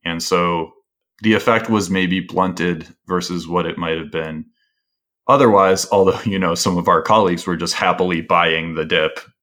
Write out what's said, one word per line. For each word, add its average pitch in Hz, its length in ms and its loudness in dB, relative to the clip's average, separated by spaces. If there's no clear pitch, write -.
And 85 180 -6
so 87 500 -2
the 107 120 4
effect 110 340 2
was 101 220 0
maybe 92 300 0
blunted 87 680 -2
versus 87 420 -4
what 85 180 -2
it 82 100 -6
might 82 220 -4
have 78 120 -12
been 78 340 -8
otherwise, 101 640 4
although, 95 340 4
you 98 140 -2
know, 87 160 0
some 87 240 -2
of 87 100 0
our 87 140 4
colleagues 95 440 2
were 87 100 -2
just 82 180 -6
happily 90 460 0
buying 82 540 0
the 80 100 -4
dip. 80 360 -2